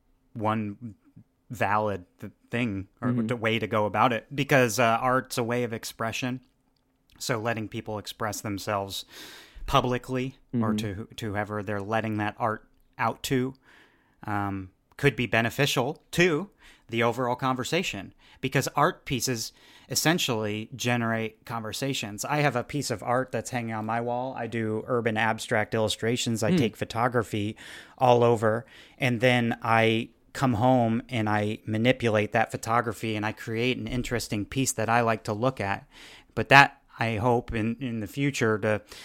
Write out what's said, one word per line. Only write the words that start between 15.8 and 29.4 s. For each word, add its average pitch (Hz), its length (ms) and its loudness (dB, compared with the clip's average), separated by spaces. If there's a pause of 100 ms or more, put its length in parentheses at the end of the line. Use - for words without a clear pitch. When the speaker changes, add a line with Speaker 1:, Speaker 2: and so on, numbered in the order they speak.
Speaker 1:
to 175 380 2 (400)
the 117 140 0
overall 120 320 2
conversation, 127 800 -2 (280)
because 131 340 0
art 165 300 0
pieces 120 480 -4 (360)
essentially 110 840 0
generate 113 720 -2
conversations. 113 800 -6
I 143 120 -2
have 143 180 2
a 120 80 0
piece 139 280 -6
of 104 120 -4
art 127 280 0
that's 113 200 -6
hanging 117 220 -4
on 110 120 -4
my 113 160 -2
wall. 123 360 -4
I 120 100 -6
do 110 400 -2
urban 117 300 0
abstract 110 580 2
illustrations. 113 680 0
I 107 80 2
Speaker 2:
Hmm. 185 60 4
Speaker 1:
take 117 180 2
photography 113 800 -2 (420)
all 120 260 6
over, 113 420 4 (320)
and 123 240 0
then 120 400 4